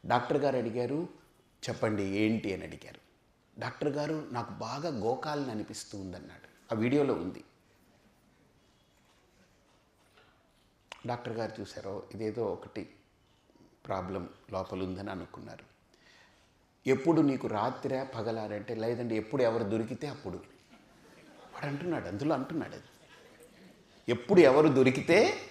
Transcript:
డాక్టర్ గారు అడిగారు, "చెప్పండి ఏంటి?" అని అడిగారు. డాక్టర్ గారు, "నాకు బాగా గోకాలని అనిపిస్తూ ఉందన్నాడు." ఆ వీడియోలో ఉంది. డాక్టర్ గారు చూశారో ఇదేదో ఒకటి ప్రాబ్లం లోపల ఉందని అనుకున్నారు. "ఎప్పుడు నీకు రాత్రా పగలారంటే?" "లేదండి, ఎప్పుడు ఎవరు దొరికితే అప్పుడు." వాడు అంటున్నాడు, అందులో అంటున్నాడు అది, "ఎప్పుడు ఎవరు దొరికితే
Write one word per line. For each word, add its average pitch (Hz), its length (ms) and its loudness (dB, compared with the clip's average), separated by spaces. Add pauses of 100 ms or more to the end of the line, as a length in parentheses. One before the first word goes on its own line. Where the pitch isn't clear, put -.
డాక్టర్ 123 280 2
గారు 135 200 2
అడిగారు, 123 520 -2 (600)
"చెప్పండి 110 340 0
ఏంటి?" 104 520 0
అని 82 80 -8
అడిగారు. - 380 -16 (600)
డాక్టర్ 127 280 -4
గారు, 147 440 -4
"నాకు 120 200 -6
బాగా 127 360 -6
గోకాలని 131 600 -2
అనిపిస్తూ - 480 -8
ఉందన్నాడు." - 760 -12
ఆ 110 40 0
వీడియోలో 127 360 4
ఉంది. 85 300 -6 (3500)
డాక్టర్ 120 260 -6
గారు 110 280 -6
చూశారో 98 420 -10 (120)
ఇదేదో 110 300 -4
ఒకటి 92 440 -6 (1000)
ప్రాబ్లం 92 420 -4 (240)
లోపల 92 300 -4
ఉందని 92 280 -6
అనుకున్నారు. - 640 -14 (1120)
"ఎప్పుడు 143 340 4
నీకు 139 280 2
రాత్రా 127 560 -2
పగలారంటే?" 110 680 -6
"లేదండి, 113 420 -2
ఎప్పుడు 127 260 -2
ఎవరు 117 220 2
దొరికితే 113 420 -2
అప్పుడు." 98 300 -8 (1160)
వాడు - 120 -6
అంటున్నాడు, 143 420 -4
అందులో 135 260 0
అంటున్నాడు 131 400 -4
అది, - 80 -14 (1300)
"ఎప్పుడు 180 320 6
ఎవరు 151 280 10
దొరికితే 139 680 6 (160)